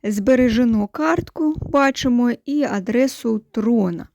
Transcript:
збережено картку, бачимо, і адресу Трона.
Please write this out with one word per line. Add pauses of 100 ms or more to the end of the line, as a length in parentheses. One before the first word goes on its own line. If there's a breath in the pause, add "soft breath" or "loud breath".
збережено
картку,
бачимо, (140)
і
адресу
Трона.